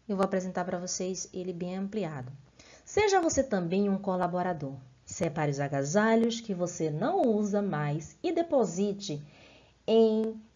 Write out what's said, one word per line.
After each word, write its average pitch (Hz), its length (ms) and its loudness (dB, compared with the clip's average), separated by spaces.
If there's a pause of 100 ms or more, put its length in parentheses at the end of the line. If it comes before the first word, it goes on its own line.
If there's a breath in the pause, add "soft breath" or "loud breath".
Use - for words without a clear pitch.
eu 208 80 -2
vou 190 80 4
apresentar 185 400 -2
para 185 160 -4
vocês 180 520 -6
ele 185 200 -6
bem 175 240 -6
ampliado. 175 560 -6 (520 loud breath)
Seja 392 360 4
você 294 240 2
também 196 440 2
um 196 80 2
colaborador. 180 800 -2 (300)
Separe 151 460 -2
os 139 80 -2
agasalhos 208 800 2
que 202 140 -6
você 175 340 -2
não 247 340 0
usa 208 380 2
mais 156 600 -2
e 349 80 0
deposite 208 920 0 (640 loud breath)
em 220 560 4 (160)